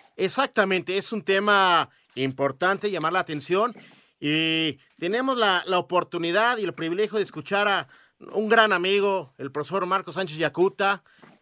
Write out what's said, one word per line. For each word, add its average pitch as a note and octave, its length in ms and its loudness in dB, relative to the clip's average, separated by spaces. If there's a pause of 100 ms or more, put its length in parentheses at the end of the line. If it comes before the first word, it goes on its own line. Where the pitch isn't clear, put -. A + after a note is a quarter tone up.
(160)
exactamente, F#3+ 800 0
es G3 160 -4
un G#3 120 -6
tema F#3+ 640 4 (240)
importante, C#3 800 -2
llamar E3 220 -2
la F#3 60 2
atención, F3 540 -2 (460)
y D#3+ 580 0 (220)
tenemos A#3+ 400 -2
la, F#3+ 260 2
la F#3 140 0
oportunidad F3 800 0
y G3+ 60 -4
el E3 80 -4
privilegio F3+ 440 -4
de G3+ 60 0
escuchar G3 440 -2
a F#3 200 0 (460)
un G#3+ 140 -2
gran G#3+ 260 6
amigo, F#3+ 640 0
el C3+ 120 -8
profesor D3+ 360 -4
Marco F#3 240 -2
Sánchez D#3 260 -6
Yacuta, F3+ 640 0 (380)